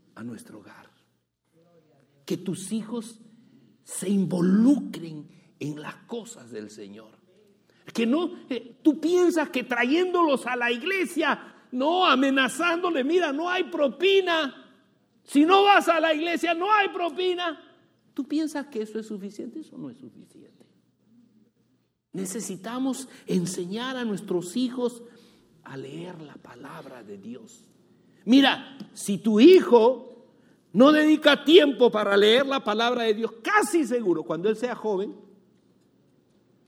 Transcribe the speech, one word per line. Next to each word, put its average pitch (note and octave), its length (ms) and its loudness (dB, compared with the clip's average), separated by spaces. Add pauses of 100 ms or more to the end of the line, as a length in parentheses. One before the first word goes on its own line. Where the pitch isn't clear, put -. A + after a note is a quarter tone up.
(180)
A A2 60 -16
nuestro A2 360 -16
hogar. - 300 -20 (1400)
Que F3+ 120 -6
tus - 340 -10
hijos A3+ 480 -10 (640)
se - 260 -8
involucren F#3 1160 0 (320)
en D3 220 -10
las D3 140 -16
cosas B2+ 560 -16
del G#2+ 180 -12
Señor. G#2+ 480 -20 (760)
Que A#3 120 -2
no, D4+ 260 0 (180)
eh, - 320 -10
tú D4 180 2
piensas E4+ 500 0
que B3+ 140 -4
trayéndolos D4 840 0
a B3 100 -4
la A#3+ 160 -2
iglesia, D4 840 -4 (160)
no, D#4+ 340 0
amenazándole, C#4 1000 0
"Mira, D#4+ 280 0
no D#4+ 180 -4
hay F#4 160 -2
propina. E4 880 0 (680)
Si C#4+ 220 2
no F#4+ 180 6
vas G4 240 4
a E4 120 2
la D#4+ 140 2
iglesia, E4 400 -2
no F4 180 -4
hay G#4 180 2
propina". F4 720 -6 (500)
¿Tú C#4 120 -8
piensas D4 420 -4
que A3+ 140 -8
eso G#3+ 180 -8
es A3 80 -10
suficiente? G3+ 520 -12
Eso - 180 -18
no C#3+ 120 -12
es A#2 80 -18
suficiente. - 680 -20 (1500)
Necesitamos A3+ 920 -8 (180)
enseñar F#3 680 -4
a B3 80 -6
nuestros F3+ 540 -6
hijos B3 460 -4 (600)
a C3+ 140 -16
leer D#3+ 440 -14
la C#3+ 140 -18
palabra C3+ 680 -20
de G2+ 140 -18
Dios. A2+ 520 -20 (560)
Mira, C4 520 2 (160)
si - 260 -8
tu G#3+ 200 2
hijo B3+ 880 6 (480)
no C4 180 8
dedica D4+ 540 4
tiempo C#4 460 6
para G#3 260 0
leer A3 280 6
la C4+ 180 -4
palabra A#3 400 -2
de A3+ 100 2
Dios, A3 180 -4 (120)
casi E4+ 420 0
seguro, G#3 380 -2
cuando E3+ 260 -4
él G#3+ 80 -2
sea A#3+ 180 -6
joven, G3+ 400 -6 (1500)